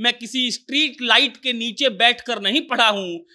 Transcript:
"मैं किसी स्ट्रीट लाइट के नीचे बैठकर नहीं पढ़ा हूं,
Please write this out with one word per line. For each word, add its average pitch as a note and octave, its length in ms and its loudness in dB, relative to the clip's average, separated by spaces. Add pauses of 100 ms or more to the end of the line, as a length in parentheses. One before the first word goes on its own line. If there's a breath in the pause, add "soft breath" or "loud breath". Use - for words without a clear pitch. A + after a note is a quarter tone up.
"मैं A#3+ 120 2
किसी A#3+ 380 -4
स्ट्रीट C#4 520 -2
लाइट B3 340 2
के C4 160 -4
नीचे A#3 360 -2
बैठकर A#3 520 0
नहीं G3+ 200 0
पढ़ा A#3+ 280 2
हूं, F#3 360 -4 (100 soft breath)